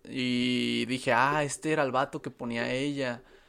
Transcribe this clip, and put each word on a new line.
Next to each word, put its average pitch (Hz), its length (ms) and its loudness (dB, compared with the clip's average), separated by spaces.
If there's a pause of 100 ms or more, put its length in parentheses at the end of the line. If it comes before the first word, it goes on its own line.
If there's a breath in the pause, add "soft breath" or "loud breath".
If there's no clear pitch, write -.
y 123 840 0
dije, 131 260 0
"Ah, 143 320 4
este 151 280 -2
era 151 120 2
el 127 80 0
vato 139 300 -2
que - 80 -8
ponía 120 420 -4
ella", 131 500 -4 (260 soft breath)